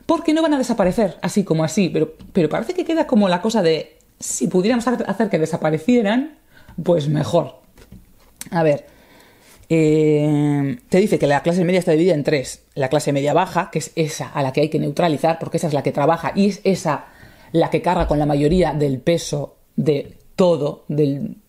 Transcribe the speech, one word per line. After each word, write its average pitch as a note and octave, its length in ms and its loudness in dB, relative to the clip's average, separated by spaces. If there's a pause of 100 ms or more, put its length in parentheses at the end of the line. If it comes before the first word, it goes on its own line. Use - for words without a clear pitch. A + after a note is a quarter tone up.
porque D#4+ 280 0
no D#4+ 80 2
van D#4+ 120 2
a C#4 40 2
desaparecer G#3+ 640 0
así F#3+ 220 0
como D#3+ 200 0
así, E3+ 260 0
pero, D#3 260 -2 (180)
pero D#3 160 2
parece A3+ 240 -4
que F4+ 120 -4
queda D#4+ 220 0
como G#3 220 2
la F3 120 0
cosa A3 200 0
de, D#3+ 360 -2 (220)
si - 280 -4
pudiéramos G#3 400 0
ha-, B3 40 2
hacer A3+ 380 -2
que E3+ 100 0
desaparecieran, G3+ 1000 0 (420)
pues D#3 260 0
mejor. D3+ 540 -2 (880)
A E3+ 120 2
ver, D3 220 2 (840)
eh, D3+ 1080 2 (120)
te F#3 80 2
dice G3+ 200 2
que - 80 0
la C#3 160 2
clase F3 220 0
media F3+ 160 2
está E3+ 140 0
dividida E3+ 200 4
en C#3+ 120 -2
tres. D3 380 -4 (120)
La C3+ 140 -2
clase D3 240 0
media C#3+ 200 0
baja, F3 380 0
que E3 80 -4
es - 160 -8
esa D3+ 320 -4
a C#3+ 160 -4
la C3 80 -2
que D3+ 80 0
hay D3+ 100 2
que D#3 80 -2
neutralizar, D#3+ 640 0
porque - 160 -6
esa E3+ 120 -2
es C#3+ 60 -2
la C3+ 100 -2
que C#3+ 100 -2
trabaja D#3 420 0
y G3 140 2
es F#3+ 160 -4
esa E3+ 400 -2 (480)
la D#3 160 2
que D#3 120 0
carga E3+ 260 0
con D3 120 2
la D3+ 60 2
mayoría D3 480 2
del C#3+ 260 -2
peso D3+ 560 -4 (220)
de - 400 -2 (180)
todo, D#3 540 0
del, C#3+ 480 -2 (120)